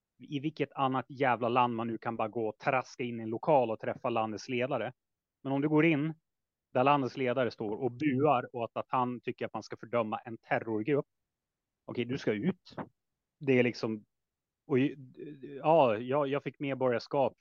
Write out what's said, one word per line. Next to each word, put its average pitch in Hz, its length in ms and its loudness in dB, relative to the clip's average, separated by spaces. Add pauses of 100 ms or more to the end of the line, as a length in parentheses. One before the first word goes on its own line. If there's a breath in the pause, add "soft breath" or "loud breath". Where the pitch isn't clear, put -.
(180)
i 143 220 -8
vilket 147 320 -4
annat 131 380 0
jävla 123 400 0
land 123 260 2
man 113 120 -4
nu 113 100 -4
kan 117 180 -6
bara 110 120 -2
gå 110 200 -4
och 107 120 -8
traska 131 440 -2
in 120 160 -6
i 113 40 -8
en 110 60 -6
lokal 117 420 2
och 107 80 -6
träffa 120 300 -4
landets 110 400 -4
ledare. 123 440 -2 (500)
Men 135 100 -4
om 139 80 0
du 151 80 0
går 151 160 6
in 160 280 2 (600)
där 127 100 4
landets 139 340 4
ledare 123 340 0
står 107 200 -6
och 123 200 -2
buar 131 640 2
och 117 80 -4
att, - 140 -8
att 110 120 -4
han 123 320 0
tycker 120 240 -6
att - 80 -8
man 107 100 -8
ska - 140 -14
fördöma 110 420 -2
en 113 180 -14
terrorgrupp. 117 680 -2 (800)
Okej, 117 200 -6
du 123 120 -4
ska 117 160 0
ut. - 420 -4 (640)
Det 131 200 4
är 120 40 6
liksom, 110 420 -2 (640)
och 139 120 2
ju, 147 180 2 (680)
ja, 147 340 6
jag, 139 300 0
jag 139 160 -2
fick - 160 -8
medborgarskap 131 800 0